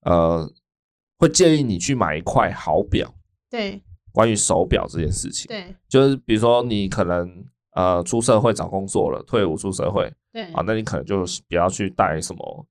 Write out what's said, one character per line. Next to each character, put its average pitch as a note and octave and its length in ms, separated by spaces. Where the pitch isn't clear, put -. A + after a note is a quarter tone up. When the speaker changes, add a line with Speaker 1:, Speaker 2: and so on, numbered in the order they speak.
Speaker 1:
呃， E2 500
会 E3 120
建 D#3+ 280
议 C#3+ 60
你 G2+ 160
去 C3+ 160
买 E2 220
一 E2+ 40
块 F#2 300
好 E2 320
表。 - 320
Speaker 2:
对。 G3+ 320
Speaker 1:
关 A2+ 180
于 G#2+ 60
手 F#2 300
表 - 240
这 E2 100
件 D#2+ 100
事 - 200
情。 - 180
Speaker 2:
对。 F#3+ 260
Speaker 1:
就 C3+ 220
是 C3+ 80
比 A#2+ 160
如 G#2+ 80
说 A#2+ 220
你 G#2 260
可 F#2 160
能， F2 400
呃， F2+ 320
出 A#2 180
社 A#2 200
会 A#2 120
找 - 140
工 G2 180
作 - 240
了， - 140
退 G#2+ 220
伍 D#2+ 100
出 G2 160
社 F#2 180
会。 - 220
Speaker 2:
对。 A3+ 180
Speaker 1:
啊， - 140
那 A2 80
你 A2 100
可 G2 140
能 B1+ 80
就 F#2+ 180
不 E2+ 80
要 F2 140
去 F#2+ 200
戴 E2+ 300
什 - 160
么 - 360